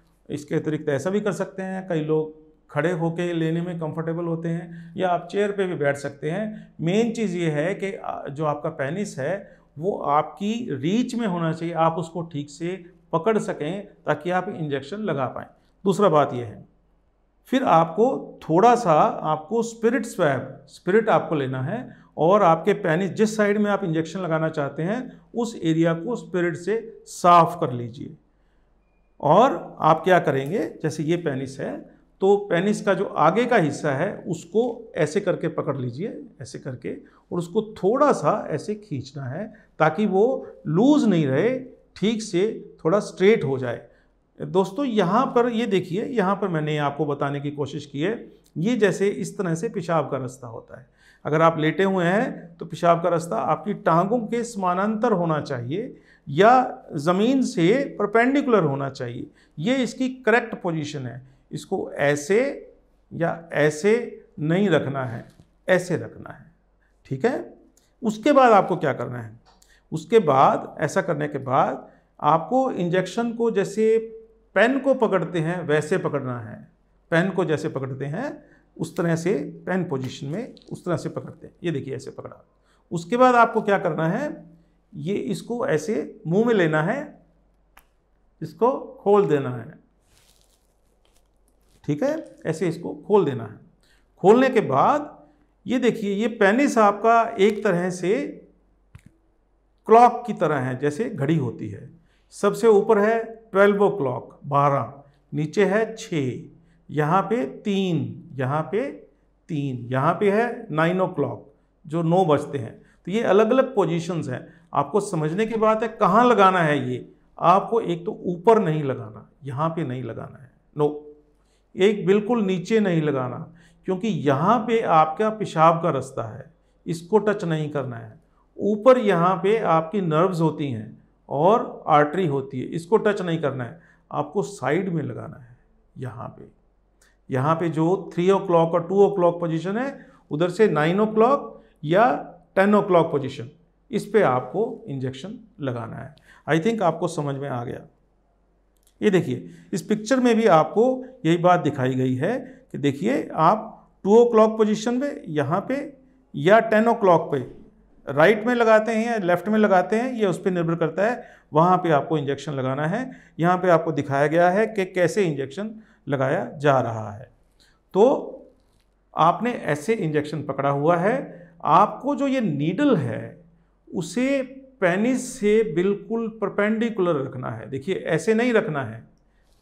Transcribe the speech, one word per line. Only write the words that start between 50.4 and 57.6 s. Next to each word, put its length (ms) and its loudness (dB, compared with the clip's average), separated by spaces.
होता 340 -18
है। 60 -20
अगर 180 2
आप 160 4
लेटे 260 2
हुए 200 0
हैं 520 -2
तो 100 -14
पेशाब 360 2
का 60 4
रास्ता 280 -2
आपकी 460 -2
टांगों 380 2
के 240 -4
समानांतर 680 -2
होना 260 0
चाहिए 540 -8
या 580 4
ज़मीन 440 2
से 320 2